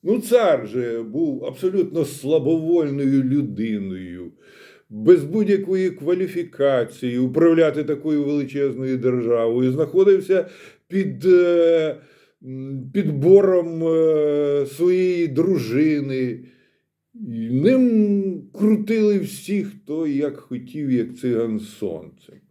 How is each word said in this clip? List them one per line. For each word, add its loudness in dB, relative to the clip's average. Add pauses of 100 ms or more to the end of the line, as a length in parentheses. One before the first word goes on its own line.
Ну, 0
цар 2
же -4
був -4
абсолютно -2
слабовольною 0
людиною, -4 (580)
без 4
будь-якої -2
кваліфікації -4
управляти 2
такою -2
величезною -2
державою, 0
знаходився 2 (420)
під, -4
е, 4 (480)
м, -12
підбором, 4
е, 2
своєї 0
дружини. -2 (680)
І -8
ним 2 (120)
крутили 2
всі, -6
хто -8
як -2
хотів, -8
як 0
циган -2
сонцем. -12 (160)